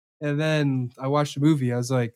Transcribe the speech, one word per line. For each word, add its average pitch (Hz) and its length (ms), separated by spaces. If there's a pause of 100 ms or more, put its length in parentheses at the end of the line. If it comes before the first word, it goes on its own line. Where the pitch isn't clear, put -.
(220)
And 147 180
then 143 580
I - 100
watched 143 260
the 143 60
movie. 143 320
I 120 40
was 123 140
like, 120 260